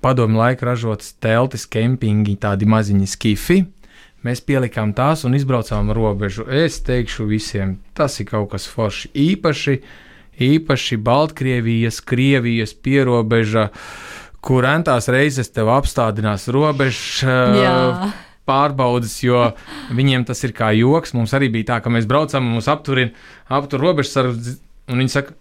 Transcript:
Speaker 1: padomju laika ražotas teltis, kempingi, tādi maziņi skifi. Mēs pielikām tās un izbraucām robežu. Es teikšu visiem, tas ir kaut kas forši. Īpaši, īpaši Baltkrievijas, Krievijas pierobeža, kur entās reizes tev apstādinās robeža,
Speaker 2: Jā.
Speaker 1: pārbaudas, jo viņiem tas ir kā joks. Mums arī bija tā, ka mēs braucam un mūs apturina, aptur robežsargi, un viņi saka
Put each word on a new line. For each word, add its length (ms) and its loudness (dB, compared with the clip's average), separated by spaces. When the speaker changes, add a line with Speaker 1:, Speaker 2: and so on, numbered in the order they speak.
Speaker 1:
padomju 340 2
laika 300 2
ražotas 480 -4
teltis, 520 0
kempingi, 720 0
tādi 300 0
maziņi 400 4
skifi. 540 0
Mēs 200 -6
pielikām 540 -2
tās 300 0
un 100 2
izbraucām 560 0
robežu. 560 -2
Es 320 0
teikšu 480 -2
visiem, 500 -2
tas 320 -4
ir 60 -6
kaut 240 -4
kas 160 -8
forši. 460 -6
Īpaši, 640 0
īpaši 580 0
Baltkrievijas, 1040 0
Krievijas 720 0
pierobeža, 960 2
kur 280 2
entās 460 2
reizes 400 2
tev 200 0
apstādinās 800 0
robeža, 840 0
Speaker 2:
Jā. 540 2
Speaker 1:
pārbaudas, 760 0
jo 200 4
viņiem 380 2
tas 180 -6
ir 100 -4
kā 200 0
joks. 400 2
Mums 200 0
arī 160 2
bija 240 -2
tā, 80 -4
ka 80 -2
mēs 160 0
braucam 400 0
un 120 0
mūs 120 -2
apturina, 400 0
aptur 340 -2
robežsargi, 720 0
un 100 -2
viņi 120 2
saka 300 -4